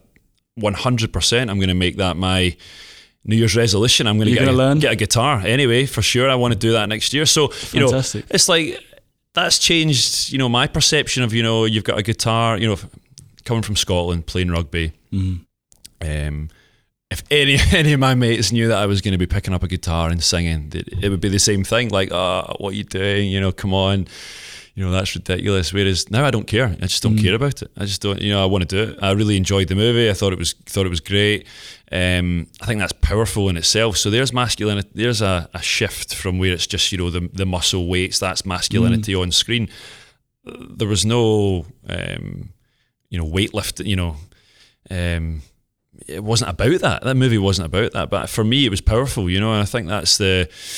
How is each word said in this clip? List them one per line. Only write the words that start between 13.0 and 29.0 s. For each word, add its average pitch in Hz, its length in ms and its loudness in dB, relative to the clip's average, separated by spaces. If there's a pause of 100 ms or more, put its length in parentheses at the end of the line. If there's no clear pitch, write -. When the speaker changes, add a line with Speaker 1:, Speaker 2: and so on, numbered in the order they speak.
Speaker 1:
coming 113 180 -2
from 104 140 -4
Scotland, 87 500 0
playing 90 240 -2
rugby. 82 420 -2 (200)
Speaker 2:
Mm. 92 320 -2 (560)
Speaker 1:
Um, 76 480 -4 (640)
if - 200 -10
any, 139 340 4
<laughs> - 80 6
any 156 200 4
of 139 80 4
my 131 140 4
mates 117 380 2
knew 117 160 2
that 110 100 2
I 104 80 2
was 101 160 2
gonna 95 160 0
be 90 80 0
picking 95 280 -2
up 90 80 -2
a 90 60 -4
guitar 82 400 -2
and 85 140 -2
singing, 80 520 -2
it, - 140 -8 (160)
it 101 60 2
would 92 100 -2
be 104 80 0
the 98 100 2
same 98 240 2
thing. 113 280 0
Like, 95 220 0
"Oh, 90 460 -2
what 98 120 -6
are 98 60 -6
you 104 80 -6
doing? 101 460 -2
You 98 100 0
know, 95 120 0
come 95 220 -4
on. 95 320 2 (680)
You 95 80 -4
know, 90 80 0
that's 95 240 -2
ridiculous." 92 560 -2
Whereas 95 380 0
now 123 140 2
I 139 60 2
don't 113 160 -2
care. 120 200 0 (140)
I 92 60 -4
just - 160 -2
don't 110 140 2
Speaker 2:
Mm. 107 60 2
Speaker 1:
care 95 120 4
about 131 280 -2
it. - 140 -16
I 101 80 -6
just 101 160 -6
don't, 101 220 -2
you 104 100 0
know, 101 100 2
I 95 40 4
wanna 95 180 2
do 95 180 -4
it. - 200 -6